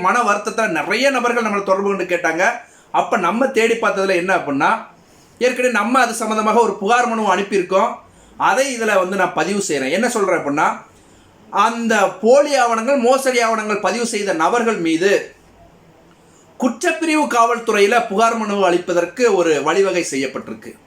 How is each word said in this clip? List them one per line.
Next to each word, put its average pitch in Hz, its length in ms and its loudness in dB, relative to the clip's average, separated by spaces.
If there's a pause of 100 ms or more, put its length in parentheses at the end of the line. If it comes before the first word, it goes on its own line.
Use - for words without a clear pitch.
மன 190 180 2
வருத்தத்துல 208 540 -2
நிறைய 214 340 0
நபர்கள் 240 340 0
நம்மளை 202 200 -2
தொடர்பு 196 240 0
கொண்டு 185 240 -4
கேட்டாங்க. 170 320 0 (480)
அப்ப 175 240 0 (100)
நம்ம 233 200 0 (100)
தேடி 226 200 2
பார்த்ததுல 196 440 0
என்ன 185 140 -2
அப்படின்னா, 147 360 0 (680)
ஏற்கனவே 254 360 0
நம்ம 240 240 0
அது 226 140 0
சம்பந்தமாக 220 500 0
ஒரு - 160 -2
புகார் 233 300 2
மனு 220 240 0
அனுப்பியிருக்கோம். 190 580 0 (460)
அதை 190 340 2
இதுல 220 260 0
வந்து 185 220 -2
நான் 180 180 -2
பதிவு 190 300 -2
செய்றேன். 139 280 -2
என்ன 233 120 0
சொல்றேன் 190 320 0
அப்படின்னா, 147 260 0 (880)
அந்த 226 420 0 (260)
போலி 285 360 4
ஆவணங்கள், 233 480 0
மோசடி 262 360 2
ஆவணங்கள் 214 440 -2
பதிவு 226 220 -2
செய்த 202 260 -4
நபர்கள் 202 540 0
மீது 165 240 2 (1500)
குற்றப்பிரிவு 320 680 -2
காவல்துறையில 226 680 2 (120)
புகார் 226 320 2
மனு 202 160 -4 (120)
அளிப்பதற்கு 175 560 0 (120)
ஒரு 170 160 2 (120)
வழிவகை 175 400 0
செய்யப்பட்டிருக்கு. 123 680 -8 (160)